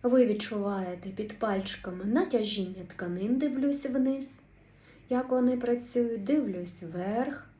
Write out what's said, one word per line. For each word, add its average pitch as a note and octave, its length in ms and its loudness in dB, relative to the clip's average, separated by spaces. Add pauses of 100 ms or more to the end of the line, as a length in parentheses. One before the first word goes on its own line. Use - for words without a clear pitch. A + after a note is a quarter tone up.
Ви B3 220 8
відчуваєте G3 840 -2
під G#3 300 -8
пальчиками F#3+ 680 -2
натяжіння G#3 800 0
тканин, F#3 480 -2
дивлюсь C#4+ 500 0
вниз, C4+ 440 0 (800)
як B3 200 0
вони B3+ 280 4
працюють, A#3+ 680 0
дивлюсь G3 580 0
вверх G3+ 680 -4 (120)